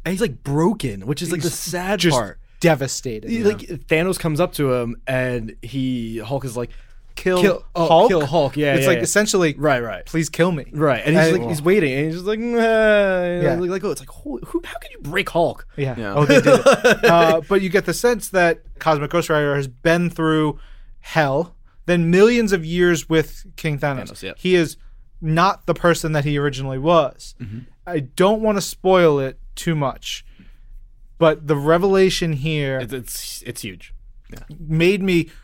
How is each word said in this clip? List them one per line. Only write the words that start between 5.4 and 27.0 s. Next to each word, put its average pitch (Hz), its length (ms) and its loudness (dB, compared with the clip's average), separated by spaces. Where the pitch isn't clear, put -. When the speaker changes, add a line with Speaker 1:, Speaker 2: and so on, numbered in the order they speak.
Speaker 1:
he, 120 580 -6
Hulk 131 260 -6
is 120 120 -10
like, 120 140 -6
Speaker 2:
Kill 185 260 0
Speaker 1:
"Kill, 196 240 2
oh, 170 120 0
Speaker 2:
Hulk? 165 200 8
Speaker 1:
kill 165 180 2
Hulk." 143 300 0
Yeah, 143 200 0
Speaker 2:
It's 131 80 2
Speaker 1:
yeah, - 40 0
Speaker 2:
like, - 120 4
Speaker 1:
yeah. 117 40 -4
Speaker 2:
essentially, 190 540 2
Speaker 1:
Right, 135 260 0
right. 101 220 -10
Speaker 2:
"Please 165 240 -4
kill 175 240 0
me." 143 180 -6
Speaker 1:
Right, 143 340 0
and 151 120 2
he's 160 100 6
Speaker 2:
And 175 120 2
Speaker 1:
like, - 100 -4
he's 147 120 -4
waiting, 170 300 2
and 139 140 -2
he's 160 80 -4
just 180 120 -10
like, 214 140 -4
"Nah," 233 160 -4
you 233 60 2
know, 202 840 2
Speaker 2:
Yeah. 151 120 2
Speaker 1:
like, 175 160 -2
like, 190 120 -4
oh, 190 80 -2
it's 135 80 -8
like, 135 100 -16
who, 120 220 -10
who, 339 180 -6
how - 140 -14
could - 140 -18
you - 100 -20
break 165 280 -4
Hulk? 165 460 -2
Speaker 2:
Yeah. 135 220 -4
Speaker 3:
Yeah. 104 160 -6
Speaker 2:
Oh, 147 100 2
they 269 160 6
did - 80 4
it. - 180 6
Speaker 1:
<laughs> 247 380 4
Speaker 2:
Uh, 165 380 4
but 196 200 0
you 190 60 -2
get 185 160 2
the 175 100 -2
sense 240 360 -2
that 175 320 0
Cosmic 147 320 0
Ghost 170 180 0
Rider 147 280 0
has 139 100 -4
been 170 420 0
through 156 500 0
hell, 156 560 0
then 170 220 2
millions 208 440 4
of 170 120 0
years 175 440 0
with 160 360 -2
King 151 220 -4
Thanos. 139 320 -6
Speaker 1:
Thanos, - 120 -16
yeah. 92 140 -10
Speaker 2:
He 180 180 0
is 160 220 0
not 165 460 0
the 170 80 0
person 165 400 0
that 143 100 0
he 147 140 -2
originally 135 420 -4
was. 156 600 0